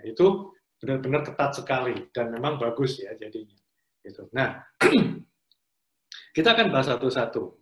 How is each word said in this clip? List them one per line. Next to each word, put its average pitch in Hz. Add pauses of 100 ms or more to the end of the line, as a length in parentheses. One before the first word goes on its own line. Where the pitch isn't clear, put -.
Itu 190 (240)
benar-benar 131
ketat 139
sekali 123
dan 117
memang 135
bagus 120
ya 101
jadinya. 110 (480)
Gitu. 101
Nah, 127 (160)
<clears throat> -
kita 190
akan 226
bahas 139
satu-satu. 120 (200)